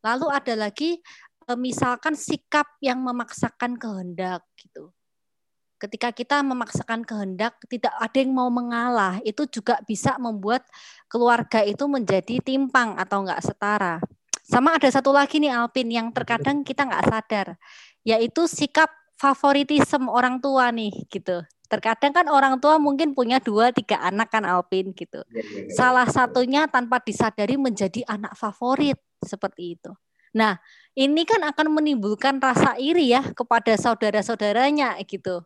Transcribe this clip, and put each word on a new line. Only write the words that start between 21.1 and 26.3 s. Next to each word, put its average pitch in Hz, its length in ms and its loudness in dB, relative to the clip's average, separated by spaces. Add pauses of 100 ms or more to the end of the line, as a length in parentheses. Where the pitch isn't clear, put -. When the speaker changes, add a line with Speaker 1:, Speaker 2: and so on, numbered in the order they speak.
Speaker 1:
Terkadang 226 480 0
kan 311 160 4
orang 269 320 4
tua 302 160 6
mungkin 294 400 2
punya 247 240 2
dua, 233 320 2
tiga - 320 0
anak 196 240 0
kan, 220 160 0
Alvin, 185 480 -2
gitu. - 400 -14
Speaker 2:
Iya, 226 80 -8
iya, - 240 -12
iya. - 80 -14
Speaker 1:
Salah 254 400 4
satunya 254 560 2